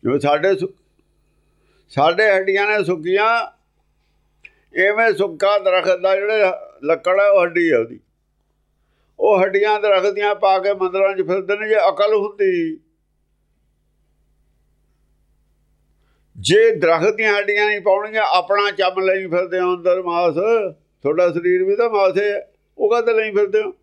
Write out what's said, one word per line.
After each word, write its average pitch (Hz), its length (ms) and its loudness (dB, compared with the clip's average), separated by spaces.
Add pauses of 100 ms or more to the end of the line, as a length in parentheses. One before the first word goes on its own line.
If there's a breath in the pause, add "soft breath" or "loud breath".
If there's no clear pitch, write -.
ਜਿਵੇਂ 131 160 0
ਸਾਡੇ 151 360 0
ਸੁ-, 190 180 -8 (1160)
ਸਾਡੇ 214 420 2
ਹੱਡੀਆਂ 196 360 0
ਨੇ 214 160 0
ਸੁੱਕੀਆਂ, 190 680 0 (1200 loud breath)
ਇਵੇਂ 208 400 0
ਸੁੱਕਾ 196 440 0
ਦਰਖਤ 185 420 0
ਦਾ 190 160 2
ਜਿਹੜਾ 208 560 -2 (120)
ਲੱਕੜ 175 380 0
ਹੈ, 202 80 4
ਉਹ 196 140 4
ਹੱਡੀ 170 280 0
ਹੈ 127 60 2
ਉਹਦੀ। 117 220 -4 (1200)
ਉਹ 196 240 4
ਹੱਡੀਆਂ 202 360 0
ਦਰਖਤ 196 340 2
ਦੀਆਂ 208 220 -2
ਪਾ 190 240 2
ਕੇ 196 140 -2
ਮੰਦਰਾਂ 196 400 0
'ਚ 190 80 -6
ਫਿਰਦੇ 185 360 -2
ਨੇ। 214 100 -6
ਜੇ 220 80 2 (140)
ਅਕਲ 202 240 0
ਹੁੰਦੀ, 190 680 -2 (3500)
ਜੇ 208 380 2
ਦਰਖਤ 165 400 0
ਦੀਆਂ 214 220 -2
ਹੱਡੀਆਂ 208 300 -2
ਨਹੀਂ 208 140 -4
ਪਾਉਣਗੀਆਂ, 208 420 -2
ਆਪਣਾ 196 480 0
ਚੰਮ 185 280 -2
ਲਈ 190 280 -2
ਫਿਰਦੇ 180 320 -2
ਹੋ 180 160 0
ਅੰਦਰ 180 260 -2
ਮਾਸ, 175 320 -2 (680)
ਤੁਹਾਡਾ 165 300 0
ਸਰੀਰ 180 320 0
ਵੀ 196 120 0
ਤਾਂ 233 140 2
ਮਾਸ 196 280 2
ਹੈ, 202 340 -4 (260)
ਉਹ 208 140 0
ਕਾਹਤੇ 233 220 0
ਲਈ 220 180 0
ਫਿਰਦੇ 202 300 2
ਹੋ? 370 220 -8